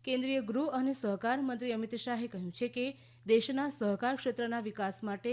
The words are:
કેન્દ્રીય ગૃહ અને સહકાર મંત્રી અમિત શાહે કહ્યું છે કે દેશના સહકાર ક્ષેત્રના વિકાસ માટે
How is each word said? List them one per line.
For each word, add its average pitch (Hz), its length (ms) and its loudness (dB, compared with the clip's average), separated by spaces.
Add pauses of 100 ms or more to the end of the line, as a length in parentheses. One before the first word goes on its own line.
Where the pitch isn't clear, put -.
કેન્દ્રીય 262 360 2
ગૃહ 233 320 0
અને 262 220 2
સહકાર 226 480 0
મંત્રી 247 300 -2
અમિત 220 220 -2
શાહે 240 320 -2
કહ્યું 180 260 -6
છે 240 160 -2
કે 247 160 -2 (420)
દેશના 262 440 4
સહકાર 220 460 0
ક્ષેત્રના 233 440 -2
વિકાસ 208 420 -4
માટે 208 300 -2